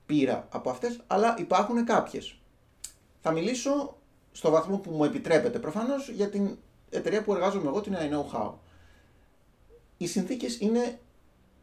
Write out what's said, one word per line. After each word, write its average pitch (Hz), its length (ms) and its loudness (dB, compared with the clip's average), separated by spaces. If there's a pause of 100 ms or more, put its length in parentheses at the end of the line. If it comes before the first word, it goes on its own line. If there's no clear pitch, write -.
πείρα 135 460 2
από - 180 -4
αυτές, 240 380 -4
αλλά 226 300 4
υπάρχουν 208 480 2
κάποιες. - 520 -2 (840)
Θα 160 100 0
μιλήσω, 247 680 -2 (340)
στο - 180 0
βαθμό 165 280 4
που 175 140 -8
μου 151 120 2
επιτρέπετε 143 560 2
προφανώς, 247 500 -4
για 202 200 -2
την 202 280 -2 (320)
εταιρεία 185 340 -2
που 208 100 0
εργάζομαι 180 340 0
εγώ, 180 140 0
την 196 140 -4
I 151 180 -2
Know 143 260 -2
How. 104 120 -4 (1500)
Οι 170 100 -6
συνθήκες - 520 -4
είναι 233 400 0 (640)